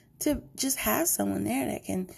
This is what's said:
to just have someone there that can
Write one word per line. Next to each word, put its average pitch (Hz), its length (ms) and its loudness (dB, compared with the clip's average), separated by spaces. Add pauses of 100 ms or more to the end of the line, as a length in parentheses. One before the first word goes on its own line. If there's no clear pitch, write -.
(200)
to 294 220 2 (140)
just 269 220 -2
have 285 280 2
someone 196 380 0
there 240 220 0
that - 180 -4
can 190 340 -2